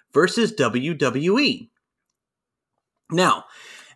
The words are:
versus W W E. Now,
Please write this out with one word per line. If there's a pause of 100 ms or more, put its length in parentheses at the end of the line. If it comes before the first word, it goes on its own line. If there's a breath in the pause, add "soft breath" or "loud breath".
(140)
versus
W
W
E. (1400)
Now, (500 loud breath)